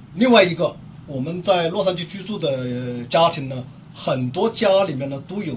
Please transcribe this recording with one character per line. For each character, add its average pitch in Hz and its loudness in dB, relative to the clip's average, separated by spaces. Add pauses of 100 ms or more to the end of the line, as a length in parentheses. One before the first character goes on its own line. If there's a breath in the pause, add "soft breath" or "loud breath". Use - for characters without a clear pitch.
(160)
另 240 6
外 220 10
一 175 2
个， 156 0 (300)
我 135 -6
们 165 -6
在 175 2
洛 202 -2
杉 185 0
矶 160 -6
居 190 -12
住 202 -8
的 127 -4
家 165 4
庭 139 -6
呢， 127 -8 (300)
很 127 -2
多 208 0
家 196 4
里 165 -2
面 139 -6
呢 139 -8
都 196 -6
有 151 -6